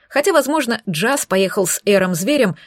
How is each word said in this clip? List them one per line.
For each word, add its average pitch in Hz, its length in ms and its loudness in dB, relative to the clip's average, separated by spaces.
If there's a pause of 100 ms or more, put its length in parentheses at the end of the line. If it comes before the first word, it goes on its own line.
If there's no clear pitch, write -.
Хотя, - 220 0
возможно, 277 580 0
Джаз 220 360 -2
поехал 190 420 0
с - 180 -4
Эром 190 300 2
Зверем 208 400 0 (100)